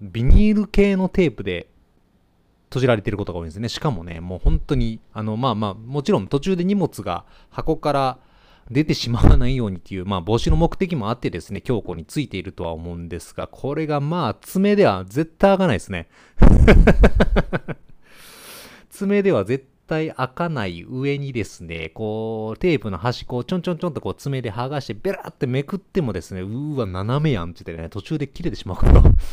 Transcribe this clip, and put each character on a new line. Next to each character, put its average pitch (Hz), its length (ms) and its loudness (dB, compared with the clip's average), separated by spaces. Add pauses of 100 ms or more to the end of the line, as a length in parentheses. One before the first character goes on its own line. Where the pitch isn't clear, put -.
ビ 104 220 -6
ニ 202 280 8
ー 208 40 2
ル 208 120 0
系 202 280 2
の 185 120 0
テ 180 220 2
ー 107 60 -6
プ - 80 -14
で 90 240 -6 (1040)
閉 127 100 -4
じ 131 60 2
ら 120 80 4
れ 101 80 -6
て 117 80 -4
る 101 60 -6
こ 98 80 -6
と 87 80 -10
が 85 60 -8
多 85 40 -8
い - 20 -10
ん 82 40 -12
で - 20 -14
す 95 80 -16
ね。 113 100 -8
し - 100 -10
か 156 120 -2
も 85 120 -8
ね、 85 160 -14
も 90 180 -10
う - 20 -12
本 160 200 2
当 - 140 -4
に、 117 260 -2 (140)
あ 110 80 -8
の、 107 160 -4
ま 131 120 0
あ 107 60 0
ま 107 120 -2
あ、 95 80 -6
も 123 260 -8
ち 214 100 -2
ろ 180 60 0
ん 98 100 -8
途 143 120 -2
中 190 160 -2
で 175 80 -4
荷 190 100 0
物 165 300 -4
が 87 220 -8 (260)
箱 - 260 -4
か 147 140 -4
ら 131 260 -2 (540)
出 139 120 0
て 151 120 0
し 117 160 -6
ま 117 100 0
わ - 160 10
な 123 100 4
い 131 80 0
よ 117 120 -4
う - 20 -4
に 90 80 -8
っ - 20 -14
て - 140 -14
い 95 60 -6
う、 90 80 -8
ま 98 100 -2
あ、 87 40 -4
防 107 180 0
止 - 100 0
の 156 60 4
目 160 200 2
的 180 200 -4
も 104 160 -4
あ - 20 -2
っ - 60 -8
て 131 100 -6
で 87 100 -8
す - 140 -14
ね、 95 80 -10
強 113 220 -4
固 90 100 -10
に 82 120 -12
つ - 140 -6
い 127 100 -6
て 98 80 -10
い 90 40 -6
る 90 100 -12
と 90 120 -12
は 82 80 -6
思 82 220 -10
う 85 40 -12
ん 85 120 -12
で 85 100 -10
す - 140 -18
が、 - 120 -10
こ - 300 -10
れ 160 100 -6
が 147 140 -2
ま 151 300 -4
あ、 101 120 -4
爪 202 340 0
で 196 120 6
は 95 180 0
絶 117 320 -4
対 196 140 6
開 190 80 4
か 185 80 2
な 127 60 2
い - 20 2
で 85 60 -4
す - 100 -14
ね。 85 180 -8 (280)
<laughs> - 100 10 (2500)
爪 202 320 0
で 190 100 2
は 104 140 2
絶 127 220 -4 (240)
対 160 220 -4
開 123 160 -4
か 175 180 -6
な 127 200 -4
い 85 200 -10
上 139 300 -4
に 139 160 -10
で 110 100 -4
す - 220 -12
ね、 82 240 -10
こ 110 680 -8
う、 - 40 -20
テ 170 180 0
ー - 40 -4
プ 107 100 -8
の 90 60 -8
端 123 260 -6
っ - 20 -16
こ 123 120 -8
を 120 60 -6
ち - 80 -8
ょ 185 60 -2
ん 170 40 -4
ち - 60 -8
ょ 180 60 -4
ん 156 40 -6
ち - 60 -8
ょ 175 60 -4
ん 139 40 -8
と 120 60 -8
こ 95 120 -8
う、 - 40 -8
爪 135 260 -8
で 117 80 -8
剥 123 200 -8
が 147 100 -6
し - 80 -12
て、 117 60 -10
ベ 185 180 -6
ラ - 180 -10
っ - 40 -20
て - 140 -6
め 131 160 -2
く 196 120 -10
っ 185 40 -8
て - 220 -4
も 117 120 -4
で - 80 -6
す - 120 -14
ね、 92 80 -8
う 95 60 -8
ー 143 280 -8
わ、 120 100 -2
斜 101 360 -4
め 156 100 0
や 87 140 -4
ん 87 40 -10
っ 85 40 -14
て - 120 -20
言 85 100 -10
っ - 20 -12
て 82 60 -10
ね、 82 60 -12
途 98 120 -10
中 160 160 -8
で 147 80 -6
切 - 180 -16
れ 180 60 -4
て 98 60 -6
し - 140 -12
ま 87 60 -6
う - 20 -12
こ - 80 4
と - 80 8
が - 100 8 (300)